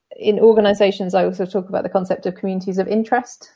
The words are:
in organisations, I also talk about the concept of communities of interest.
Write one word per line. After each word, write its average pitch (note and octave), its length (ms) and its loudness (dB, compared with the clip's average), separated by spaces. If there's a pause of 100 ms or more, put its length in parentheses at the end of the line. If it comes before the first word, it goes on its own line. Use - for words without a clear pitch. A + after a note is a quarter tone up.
(180)
in G#3 220 0
organisations, G#3 720 4
I F3+ 120 2
also F#3 200 -4
talk F#3 240 -6
about F#3+ 140 -4
the F3+ 60 -8
concept F#3 360 -4
of F#3 80 -4
communities F#3+ 460 -6
of F#3 80 -2
interest. A3 680 -4